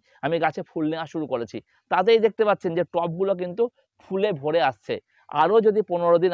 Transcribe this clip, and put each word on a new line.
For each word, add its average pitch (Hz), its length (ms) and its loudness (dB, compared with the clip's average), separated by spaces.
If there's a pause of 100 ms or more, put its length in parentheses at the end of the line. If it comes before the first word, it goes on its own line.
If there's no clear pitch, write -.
(220)
আমি 156 160 -2
গাছে 156 220 -4 (100)
ফুল 160 220 -6
নেওয়া 160 140 -8
শুরু 156 200 -8
করেছি। 117 320 -8 (320)
তাতেই 190 280 4
দেখতে 220 260 2
পাচ্ছেন 196 340 0
যে 175 40 2 (120)
টবগুলো 175 400 -2
কিন্তু 180 300 -4 (380)
ফুলে 196 300 -2
ভরে 151 280 -2 (100)
আসছে। - 240 -8 (340)
আরো 160 320 2
যদি 214 220 2
পনেরো 175 360 2
দিন 175 160 2